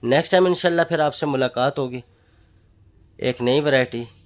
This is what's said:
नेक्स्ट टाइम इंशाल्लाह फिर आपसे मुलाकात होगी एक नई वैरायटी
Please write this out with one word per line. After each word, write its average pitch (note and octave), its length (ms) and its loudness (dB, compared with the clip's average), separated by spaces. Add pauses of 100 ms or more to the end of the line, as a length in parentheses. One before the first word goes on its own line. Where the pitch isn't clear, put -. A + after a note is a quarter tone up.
नेक्स्ट C#3 280 0
टाइम F#3 140 6
इंशाल्लाह E3+ 380 0
फिर E3 160 -2
आपसे D3+ 260 0
मुलाकात C3 520 -2
होगी B2+ 240 -6 (1160)
एक - 240 -4
नई B2 180 2
वैरायटी B2+ 460 0 (200)